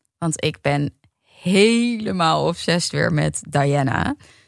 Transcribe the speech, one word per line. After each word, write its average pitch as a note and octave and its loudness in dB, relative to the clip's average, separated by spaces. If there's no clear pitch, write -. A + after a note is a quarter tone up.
Want E3 -4
ik - -4
ben C#3+ -2
helemaal G#3+ 2
obsessed E3+ -2
weer E3 0
met D3+ -2
Diana. C#3+ 0